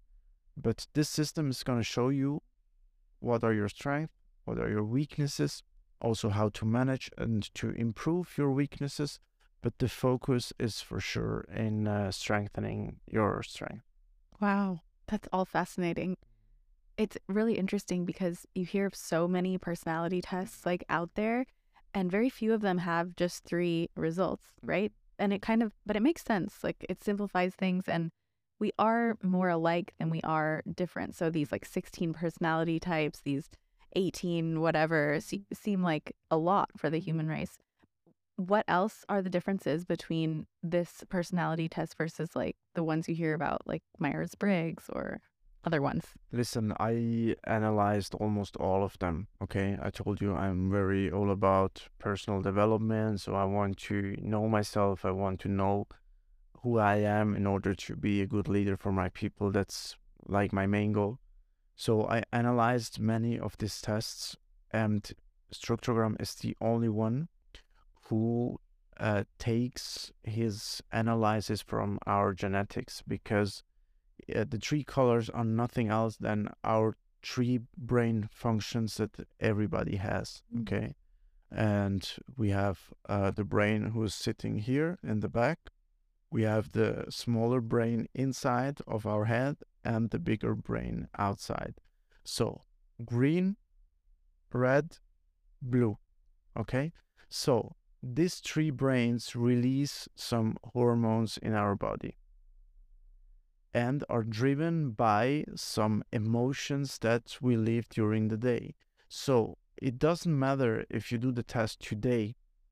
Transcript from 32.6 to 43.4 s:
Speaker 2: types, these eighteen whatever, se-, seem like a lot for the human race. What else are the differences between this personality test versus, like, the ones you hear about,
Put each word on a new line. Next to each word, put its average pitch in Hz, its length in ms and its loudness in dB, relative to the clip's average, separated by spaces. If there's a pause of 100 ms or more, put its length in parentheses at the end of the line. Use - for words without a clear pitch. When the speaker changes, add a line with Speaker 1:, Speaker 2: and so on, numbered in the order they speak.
Speaker 2:
types, 156 440 -2
these 139 260 -4 (480)
eighteen 170 640 0
whatever, 156 600 2
se-, 196 340 -8
seem 196 280 -2
like 160 320 -2 (160)
a 165 60 2
lot 175 400 2
for - 140 -2
the 160 80 0
human 160 300 -2
race. 156 280 -6 (800)
What 196 300 2
else 185 420 2
are 196 140 0
the 185 80 -4
differences 175 540 0
between 160 640 -2 (160)
this 175 460 -2
personality 165 600 -2
test - 280 -6
versus, 160 380 -6
like, 120 220 -4 (180)
the 170 80 -2
ones 160 260 0
you 170 60 -2
hear 160 200 0
about, - 320 -4